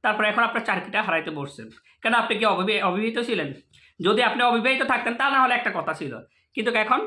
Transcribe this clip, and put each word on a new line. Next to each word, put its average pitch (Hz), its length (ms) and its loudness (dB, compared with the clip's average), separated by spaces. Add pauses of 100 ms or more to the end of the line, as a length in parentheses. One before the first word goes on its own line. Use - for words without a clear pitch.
তারপরে 214 280 0
এখন 233 160 2
আপনার 226 200 -4
চাকরিটা 208 400 -2
হারাইতে 160 320 -2
বসছেন। 139 280 -12 (360)
কেন, 226 180 2
আপনি 226 180 -2
কি 220 140 0
অবিবাহি-, 190 360 0
অবিবাহিত 220 300 -2 (100)
ছিলেন? 156 220 -2 (540)
যদি 214 240 4
আপনি 240 200 -2
অবিবাহিত 254 420 2
থাকতেন, 233 280 0
তা 269 140 0
না 269 100 4
হলে 247 160 4
একটা 208 180 -2
কথা 160 220 -4
ছিল, 135 140 -8 (420)
কিন্তু 240 140 0 (140)
এখন 254 240 2